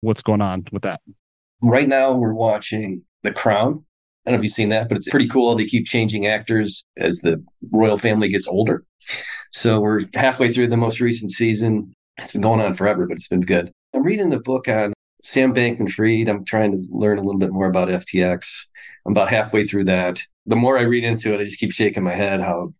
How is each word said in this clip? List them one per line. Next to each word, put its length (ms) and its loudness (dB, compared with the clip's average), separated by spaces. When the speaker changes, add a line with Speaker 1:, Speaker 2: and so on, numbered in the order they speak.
Speaker 1:
What's 220 -2
going 180 2
on 300 -2
with 140 -8
that? 160 -6
Speaker 2:
Right 280 4
now, 240 4
we're 200 2
watching 680 -2
The 80 -2
Crown. 520 0
I 60 -4
don't 60 2
know 20 2
if 60 0
you've 80 0
seen 160 0
that, 200 0
but 80 0
it's 140 -6
pretty 180 2
cool. 280 2
They 80 0
keep 220 0
changing 400 0
actors 580 -2
as 240 -2
the 240 -2
royal 260 4
family 300 0
gets 180 -2
older. 380 0
So 280 2
we're 220 0
halfway 380 2
through 160 2
the 100 2
most 220 0
recent 320 -2
season. 600 0
It's 160 -12
been 100 -2
going 180 4
on 140 0
forever, 320 0
but 100 -6
it's 120 -12
been 140 0
good. 300 0
I'm 120 0
reading 260 0
the 100 -2
book 280 -4
on 260 0
Sam 280 2
Bankman-Fried. 760 2
I'm 160 -2
trying 280 0
to 180 -4
learn 280 2
a 40 -4
little 180 -2
bit 120 0
more 140 0
about 240 0
F 160 -4
T 160 0
X. 460 -2
I'm 60 0
about 160 2
halfway 360 2
through 200 -2
that. 380 0
The 100 2
more 220 4
I 40 2
read 220 0
into 300 0
it, 60 -2
I 40 -2
just 160 -10
keep 120 -2
shaking 300 0
my 120 -2
head 260 -2
how 400 -4